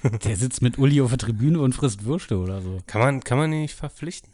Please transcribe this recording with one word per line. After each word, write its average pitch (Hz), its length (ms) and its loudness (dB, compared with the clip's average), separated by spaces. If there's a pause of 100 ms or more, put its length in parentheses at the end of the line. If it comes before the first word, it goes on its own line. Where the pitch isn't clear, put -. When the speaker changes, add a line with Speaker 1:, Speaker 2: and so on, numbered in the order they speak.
Speaker 1:
<laughs> 113 220 0
Speaker 2:
Der 107 120 0
sitzt 127 240 -2
mit 123 160 2
Uli 139 240 6
auf 131 100 4
der 127 80 0
Tribüne 120 420 0
und 131 140 4
frisst 101 300 -2
Würste 113 340 -4
oder 92 220 -4
so. 92 260 -8
Speaker 1:
Kann - 140 -2
man, 131 240 2
kann 123 140 0
man 156 140 0
ihn 156 100 -2
nicht 151 120 -8
verpflichten? - 600 -12